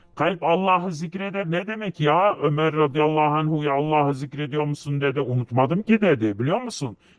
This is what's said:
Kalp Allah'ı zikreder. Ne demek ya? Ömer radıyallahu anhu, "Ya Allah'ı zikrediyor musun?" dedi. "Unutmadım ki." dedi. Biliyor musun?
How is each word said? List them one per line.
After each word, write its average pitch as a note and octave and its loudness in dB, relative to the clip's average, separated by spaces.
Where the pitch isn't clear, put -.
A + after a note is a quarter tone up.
Kalp E3+ 0
Allah'ı F3+ 2
zikreder. F#3 -6
Ne F3 -2
demek G#3+ -6
ya? E3+ 4
Ömer D#3 2
radıyallahu D3+ 2
anhu, D#3 0
"Ya D3 0
Allah'ı D3 2
zikrediyor C#3+ -4
musun?" C#3+ -4
dedi. C#3 0
"Unutmadım B2+ 0
ki." A3 2
dedi. A2+ 2
Biliyor D#3 0
musun? D3 -8